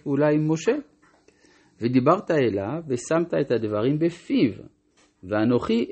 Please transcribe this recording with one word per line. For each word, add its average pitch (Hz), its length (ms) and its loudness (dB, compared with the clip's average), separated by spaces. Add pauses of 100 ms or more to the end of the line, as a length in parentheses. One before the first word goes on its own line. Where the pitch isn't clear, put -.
פעולה 147 260 2
עם 156 220 2
משה. 160 200 0 (1080)
"ודיברת 131 500 2
אליו, 120 560 0
ושמת 160 460 -2
את 151 180 0
הדברים 113 480 0
בפיו, 165 520 0 (720)
ואנוכי 120 680 0